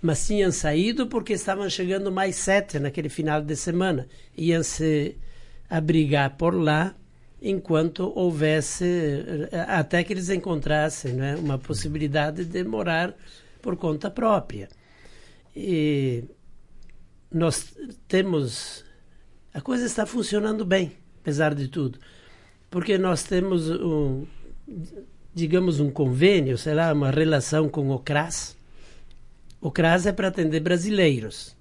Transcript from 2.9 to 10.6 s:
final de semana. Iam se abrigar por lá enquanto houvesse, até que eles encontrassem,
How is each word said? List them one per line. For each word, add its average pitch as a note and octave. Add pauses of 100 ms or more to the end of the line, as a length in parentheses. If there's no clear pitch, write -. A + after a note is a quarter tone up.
final D3+
de D3+
semana. E3+ (300)
Iam E3
se D3+ (540)
abrigar D3+
por E3+
lá E3 (480)
enquanto F3+
houvesse, D#3 (420)
até F3
que G#3+
eles F3+
encontrassem, D3+